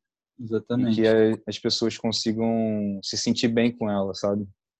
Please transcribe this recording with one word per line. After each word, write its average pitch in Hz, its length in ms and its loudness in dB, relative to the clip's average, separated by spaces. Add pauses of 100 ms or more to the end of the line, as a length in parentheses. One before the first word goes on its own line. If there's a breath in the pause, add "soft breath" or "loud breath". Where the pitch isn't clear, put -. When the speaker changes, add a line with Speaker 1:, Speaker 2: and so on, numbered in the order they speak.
(400)
Speaker 1:
Exatamente. 113 600 -2
Speaker 2:
E 110 40 4
que 110 40 6
a, 110 60 6 (340)
as 104 100 -8
pessoas 110 400 -2
consigam 110 1040 -2
se - 140 -8
sentir 120 300 0
bem 117 280 2
com 110 140 -4
ela, 98 240 -2
sabe? 101 320 -2 (340)